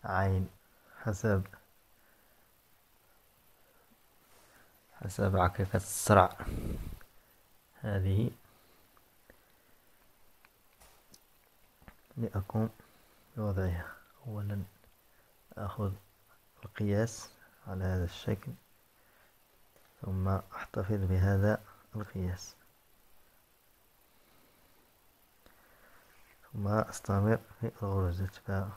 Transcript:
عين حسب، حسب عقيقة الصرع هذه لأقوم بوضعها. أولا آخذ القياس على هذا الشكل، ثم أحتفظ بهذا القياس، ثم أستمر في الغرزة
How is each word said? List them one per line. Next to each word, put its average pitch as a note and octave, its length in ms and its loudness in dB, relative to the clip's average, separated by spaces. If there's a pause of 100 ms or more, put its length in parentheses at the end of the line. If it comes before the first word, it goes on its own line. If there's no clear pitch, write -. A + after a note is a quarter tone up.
عين F#2+ 460 2 (540)
حسب، G2 440 0 (3500)
حسب F#2+ 440 -2
عقيقة F#2 380 2
الصرع - 640 6 (1400)
هذه G2 500 0 (3750)
لأقوم A2 520 -2 (680)
بوضعها. F#2 580 -2 (320)
أولا G2+ 360 -4 (920)
آخذ G2+ 360 -4 (720)
القياس G#2 680 -2 (360)
على F#2+ 160 -4
هذا F#2 200 2
الشكل، G#2 480 -4 (1500)
ثم F#2+ 260 -2
أحتفظ F#2+ 760 -2
بهذا G2 600 4 (320)
القياس، F#2 600 -6 (4000)
ثم G#2 140 -2
أستمر G#2 720 2 (220)
في A#2 100 -4 (100)
الغرزة F#2+ 960 -2